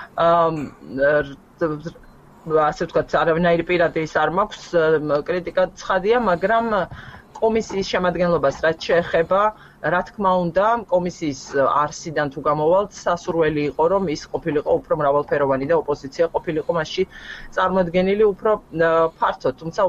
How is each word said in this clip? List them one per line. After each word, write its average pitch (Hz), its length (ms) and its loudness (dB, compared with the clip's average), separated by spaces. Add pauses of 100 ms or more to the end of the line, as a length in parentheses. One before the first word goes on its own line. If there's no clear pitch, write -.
(140)
ა, 165 140 2 (920)
რ-, 139 160 -12 (200)
რ-, 156 380 -4 (640)
ასე 156 320 0
ვთქვათ, - 240 -2
არავინაირი 165 480 2
პირადი 165 400 0
ის 156 160 -4
არ 156 160 0
მაქვს, 202 400 -4
ა, 151 480 2
კრიტიკა 180 560 -2
ცხადია, 202 400 0
მაგრამ 214 560 0 (680)
კომისიის 214 520 0
შემადგენლობას 175 720 2
რაც 165 140 2 (100)
შეეხება, 175 520 2 (400)
რა 175 200 -2 (120)
თქმა 190 200 0 (120)
უნდა, 185 220 2 (260)
კომისიის 165 480 -2 (160)
არსიდან 147 760 0
თუ 156 120 -12
გამოვალთ, 156 480 2
სასურველი 165 720 -2 (100)
იყო, 156 200 0
რომ 196 100 2 (100)
ის 160 160 -8
ყოფილიყო 151 420 -2 (100)
უფრო - 200 -4
მრავალფეროვანი 143 720 0
და 170 100 2
ოპოზიცია 143 440 -2 (100)
ყოფილიყო 156 440 -4
მასში 160 240 -2 (540)
წარმოდგენილი 185 760 2
უფრო, 214 180 -2 (100)
ა, - 0 - (560)
ფართოდ. - 440 -2
თუმცა 165 280 -6